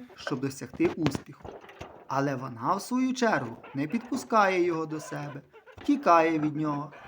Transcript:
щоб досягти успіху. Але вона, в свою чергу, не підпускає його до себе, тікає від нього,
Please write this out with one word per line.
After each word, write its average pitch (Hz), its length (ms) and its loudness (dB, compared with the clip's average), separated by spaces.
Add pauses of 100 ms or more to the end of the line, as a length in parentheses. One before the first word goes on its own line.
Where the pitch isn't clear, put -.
(160)
щоб - 240 -6
досягти 135 480 -2
успіху. - 640 -4 (580)
Але 139 280 0
вона, 127 400 -2
в 202 60 -4
свою 254 320 0
чергу, 151 440 0 (180)
не 139 120 -2
підпускає 196 760 2
його 160 220 0
до 151 140 -6
себе, 143 420 -8 (420)
тікає 165 560 6
від 151 160 0
нього, 147 360 -4 (160)